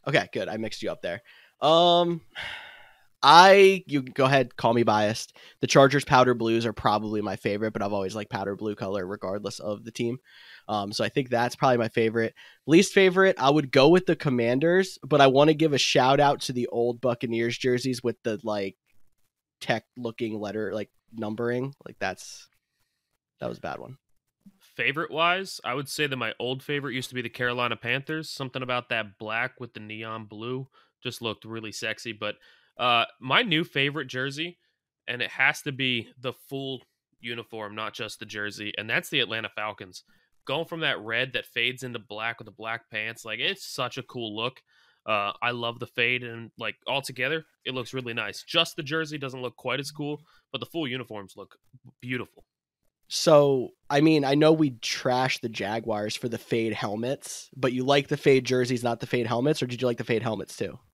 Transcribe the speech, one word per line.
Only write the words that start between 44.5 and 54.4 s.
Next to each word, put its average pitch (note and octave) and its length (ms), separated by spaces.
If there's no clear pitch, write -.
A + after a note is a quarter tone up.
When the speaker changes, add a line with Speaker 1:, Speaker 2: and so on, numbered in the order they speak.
Speaker 2:
Uh, G2+ 280
I A#2+ 80
love A#2 280
the A#2 80
fade, B2 360
and, A#2 340
like, A2 200
altogether, C3+ 580
it B2+ 80
looks B2 180
really B2 220
nice. G#2+ 300
Just E3 320
the E3 60
jersey D3+ 360
doesn't C3 240
look B2 140
quite C3 240
as C#3 100
cool, D3 320
but C3 100
the B2 60
full D#3+ 200
uniforms A2+ 500
look G2 220
beautiful. B2 440
Speaker 1:
So, C#3+ 640
I C#3+ 100
mean, D#3 240
I C#3 120
know D#3 160